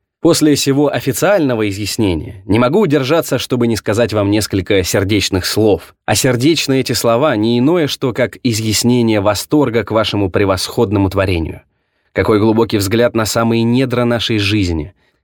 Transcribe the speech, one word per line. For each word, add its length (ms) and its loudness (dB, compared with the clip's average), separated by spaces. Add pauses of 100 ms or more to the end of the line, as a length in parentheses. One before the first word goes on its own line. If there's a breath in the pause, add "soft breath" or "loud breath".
(220)
После 340 4
сего 340 0
официального 800 0
изъяснения 800 -4
не 120 2
могу 220 2
удержаться, 580 0
чтобы 280 -2
не 100 0
сказать 380 -2
вам 160 0
несколько 520 0
сердечных 600 0
слов. 500 0 (120)
А 80 0
сердечные 640 0
эти 120 -4
слова 440 0
не 220 0
иное, 300 2
что 260 -4
как 280 -4
изъяснение 800 0
восторга 640 0
к 60 -12
вашему 400 0
превосходному 800 0
творению. 500 -2 (540)
Какой 260 2
глубокий 380 2
взгляд 360 0
на 120 0
самые 380 0
недра 400 0
нашей 340 -2
жизни. 560 -2 (300)